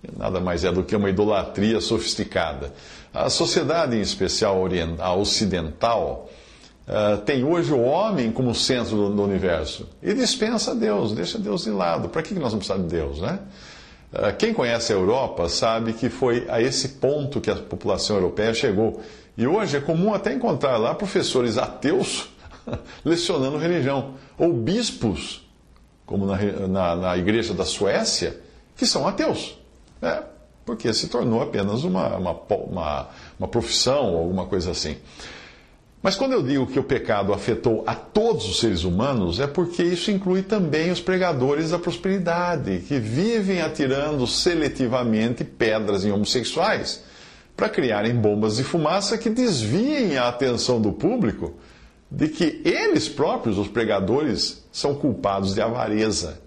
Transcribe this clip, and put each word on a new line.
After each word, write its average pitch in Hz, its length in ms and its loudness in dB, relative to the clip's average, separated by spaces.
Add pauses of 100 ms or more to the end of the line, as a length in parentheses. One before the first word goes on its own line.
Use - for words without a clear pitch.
(180)
nada 98 220 -2
mais 87 240 -2
é 90 80 2
do 92 120 2
que 113 120 -2
uma 101 140 2
idolatria 101 720 2
sofisticada. 82 920 -2 (400)
A - 160 0
sociedade, 160 680 2
em 107 60 2
especial 98 580 0
orien-, 87 400 0
a 90 140 0
ocidental, 92 1160 0 (580)
eh, 104 380 2
tem 135 180 2
hoje 156 300 2
o 123 80 4
homem 147 500 2
como 123 220 0
centro 110 420 0
do, 101 200 2
do 101 80 2
universo 90 640 0 (160)
e 202 100 0
dispensa 233 640 0
Deus, 208 380 0
deixa 170 260 -4
Deus 196 240 -2
de 220 80 -4
lado. 165 380 0
Pra 160 120 -4
que 160 120 -6
que 185 60 -2
nós 127 120 -2
vamos 107 160 -4
precisar 95 180 -2
de 80 80 -4
Deus, 73 280 -2
né? 156 180 -4 (720)
Eh, - 200 0
quem 220 200 -4
conhece 117 400 0
a - 20 2
Europa 95 540 0
sabe 113 440 0
que 117 160 -2
foi 120 400 0
a 117 120 2
esse 131 280 0
ponto 139 520 0
que - 80 -2
a 98 60 2
população 101 600 -2
europeia 101 360 0
chegou. 110 480 0 (360)
E 113 80 0
hoje 160 320 2
é 139 40 0
comum 175 320 2
até 202 200 0
encontrar 135 440 0
lá 120 180 2
professores 127 640 0
ateus - 720 -2 (360)
<laughs> - 380 -10
lecionando 151 540 2
religião, 147 580 0 (220)
ou 170 140 4
bispos, 120 960 -2 (580)
como 98 200 -2
na 98 100 0
re-, 98 320 0
na, 92 280 2
na 90 220 0
igreja 104 360 2
da 90 120 0
Suécia, 104 760 -2 (360)
que 254 100 -2
são 151 220 0
ateus, 202 500 -2 (440)
né? 82 220 -2 (420)
Porque 117 280 -2
se - 140 -2
tornou 120 340 0
apenas 110 440 -2
uma, 180 320 0
uma 90 160 -2
po-, - 360 -2
uma, 76 380 -2 (320)
uma 95 80 -4
profissão, 120 720 0
alguma 90 280 -2
coisa 90 260 -2
assim. 76 260 -4 (1040)
Mas 196 140 2
quando 262 180 0
eu 202 100 2
digo 131 240 2
que - 120 0
o 131 40 0
pecado 107 500 0
afetou 110 540 0
a 113 80 -2
todos 214 520 0
os 95 120 -2
seres 92 240 2
humanos, 92 560 0
é 143 80 0
porque 175 360 0
isso 175 280 0
inclui 190 320 0
também 170 480 2
os 170 100 -2
pregadores 160 720 2
da 170 80 0
prosperidade, 170 1080 0
que 143 120 0
vivem 185 600 0
atirando 143 680 0
seletivamente 123 1160 2
pedras 107 600 2
em 107 60 2
homossexuais 127 920 0 (520)
pra - 120 0
criarem 117 480 2
bombas 107 420 4
de 131 60 0
fumaça 180 540 0
que 226 120 0
desviem 214 880 2
a 123 100 2
atenção 120 520 2
do 107 120 2
público 147 640 0 (540)
de 147 200 0
que 156 340 -2
eles 339 460 2
próprios, 147 480 0
os 101 100 0
pregadores, 107 1040 0
são 143 240 -2
culpados 98 600 0
de 104 60 0
avareza 107 840 0